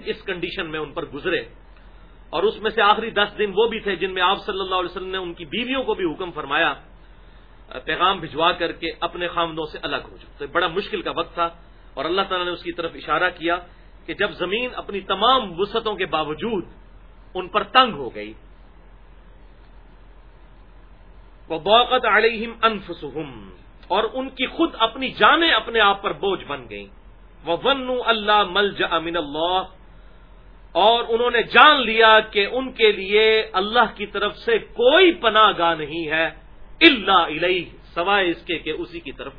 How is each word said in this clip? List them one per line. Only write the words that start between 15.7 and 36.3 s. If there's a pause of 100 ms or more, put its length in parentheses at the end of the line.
کے
باوجود (680)
ان
پر
تنگ
ہو
گئی، (3250)
وَضَاقَتْ
عَلَيْهِمْ
أَنفُسُهُمْ، (380)
اور (100)
ان
کی
خود (100)
اپنی
جانیں
اپنے
آپ
پر
بوجھ
بن
گئیں، (600)
وَظَنُّوا
أَلَّا
مَلْجَأَ
مِنَ
اللَّهِ، (1080)
اور
انہوں
نے
جان
لیا
کہ
ان
کے
لیے
اللہ
کی
طرف
سے
کوئی
پناہ
گاہ
نہیں
ہے، (560)